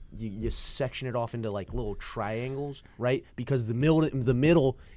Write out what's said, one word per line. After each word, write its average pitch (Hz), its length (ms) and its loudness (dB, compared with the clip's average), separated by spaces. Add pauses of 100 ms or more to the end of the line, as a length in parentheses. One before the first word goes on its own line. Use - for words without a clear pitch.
(180)
you, 110 120 -8
you 110 220 -4
section - 560 -6
it 120 80 -4
off 117 180 -2
into, 113 160 -4
like, 101 240 -6
little 107 220 -4
triangles, 127 880 -6 (140)
right? 127 260 0 (140)
Because 123 300 0
the 113 60 0
middle, 151 280 6 (100)
the 131 220 2
middle 135 440 6 (200)